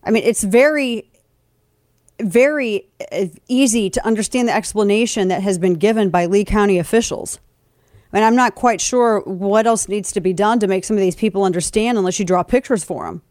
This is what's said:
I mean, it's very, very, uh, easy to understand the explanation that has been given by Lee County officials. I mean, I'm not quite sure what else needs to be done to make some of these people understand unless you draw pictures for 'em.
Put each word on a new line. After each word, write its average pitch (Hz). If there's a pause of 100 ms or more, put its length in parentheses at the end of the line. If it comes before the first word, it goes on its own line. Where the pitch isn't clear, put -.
I 185
mean, 226
it's 226
very, 247 (1080)
very, 240 (240)
uh, 190 (220)
easy 240
to -
understand 226
the 220
explanation 208
that 185
has 190
been 180
given 202
by 175
Lee 196
County 202
officials. - (720)
I 185
mean, 214
I'm 226
not 247
quite 233
sure 233
what 196
else 226
needs 196
to 202
be 185
done 208
to 202
make 185
some 214
of 196
these 185
people 196
understand 214
unless 180
you 202
draw 180
pictures 247
for 139
'em. 165